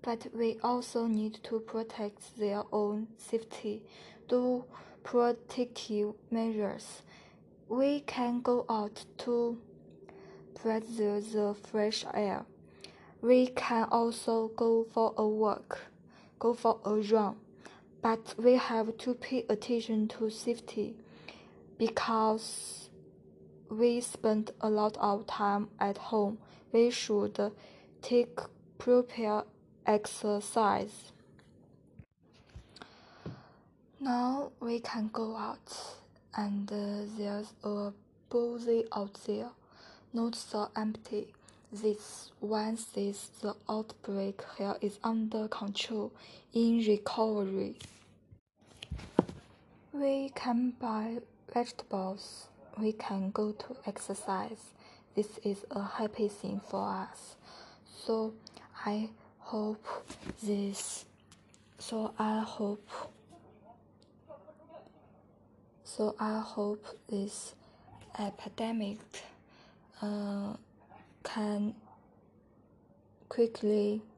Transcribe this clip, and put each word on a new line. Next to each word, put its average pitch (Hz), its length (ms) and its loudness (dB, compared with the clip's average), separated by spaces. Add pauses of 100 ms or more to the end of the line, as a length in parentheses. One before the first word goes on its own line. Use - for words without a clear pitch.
but 233 320 -4
we 226 300 0
also 247 440 0
need 214 360 0
to 226 160 -2
protect 220 800 -6
their 208 320 0
own 214 360 0 (100)
safety. 220 680 -4 (460)
Do 247 340 2 (400)
protective 240 1080 0 (180)
measures. 226 720 -2 (680)
We 277 340 2
can 240 400 -2
go 247 280 4
out 214 340 -2 (160)
to 240 380 0 (1040)
breathe 220 360 0
the 208 560 2 (160)
fresh 214 440 0
air. 202 320 0 (760)
We 254 260 10
can 226 440 0
also 226 640 4
go 226 380 6
for 226 240 4
a 214 100 4
walk, 214 520 2 (600)
go 233 140 4
for 226 320 4
a 208 100 2
run. 214 400 4 (680)
But 226 360 0
we 240 160 10
have 226 460 2
to 247 160 0
pay 247 340 -2
attention 220 600 2
to 220 200 -2
safety - 680 -4 (840)
because 220 1120 0 (800)
we 240 300 4
spend 214 520 0 (100)
a 220 80 2
lot 214 280 4
of 208 300 2
time 202 400 2 (120)
at 202 180 2
home. 214 400 2 (360)
We 233 180 8
should 208 480 0 (640)
take 240 380 4 (380)
proper 233 680 4 (400)
exercise. 208 1300 2 (2750)
Now 254 600 0
we 233 220 -2
can 220 300 -2
go 226 240 -2
out, - 400 -8 (600)
and, 202 360 -2
uh, 208 460 -4
there's 208 360 -4 (100)
a 202 300 -2 (360)
body 233 560 2 (100)
out 202 300 -4
there, 220 240 -2 (640)
not 233 220 0
so - 400 -4
empty. 214 580 -4 (380)
This 208 600 -2 (100)
one 214 360 0
says 202 540 -4 (100)
the 208 140 -2 (120)
outbreak 196 760 -4 (160)
here 196 240 -2
is 202 220 -2
under 220 440 0
control, 208 680 -4 (400)
in 233 320 6
recovery. 208 880 2 (2250)
We 277 420 0
can 240 440 0
buy 226 400 -4 (320)
vegetables. - 960 -4 (280)
We 214 140 2
can 196 400 -4
go 214 220 0
to - 220 -12 (120)
exercise. 196 880 -6 (400)
This - 280 -2
is 202 280 -4
a 202 120 -4
happy 214 440 -2
thing 202 420 -6
for 196 180 -2
us. - 480 -8 (720)
So 220 300 0 (500)
I 214 240 -2 (300)
hope 214 440 -4 (600)
this, 202 640 -2 (720)
so 220 400 -4
I 220 220 0
hope, 208 460 -4 (3000)
so 214 360 -2
I 220 200 -2
hope 208 460 -4 (240)
this 202 460 -6 (640)
epidemic, 220 800 -4 (1000)
uh, 208 540 -2 (680)
can 208 500 0 (1500)
quickly 214 760 2 (140)